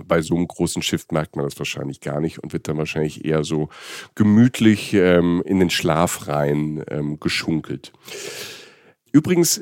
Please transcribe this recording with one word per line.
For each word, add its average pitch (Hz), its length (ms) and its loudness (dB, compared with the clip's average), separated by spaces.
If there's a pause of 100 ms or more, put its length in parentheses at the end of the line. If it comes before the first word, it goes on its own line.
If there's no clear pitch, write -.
bei 85 160 2
so 85 140 -2
einem 85 120 0
großen - 360 -4
Schiff - 280 -4
merkt 78 240 -4
man 71 100 -4
das 71 120 -8
wahrscheinlich 69 420 -8
gar 73 220 -6
nicht - 220 -6
und - 100 -12
wird 82 140 -8
dann 78 100 -4
wahrscheinlich 78 480 -4
eher 78 180 0
so 76 260 -4 (440)
gemütlich, 107 800 4
ähm, 87 540 4
in 95 100 2
den 90 140 4
Schlaf 85 560 0
rein, 73 640 -2
ähm, 73 280 -6
geschunkelt. - 720 -4 (1200)
Übrigens, 170 460 2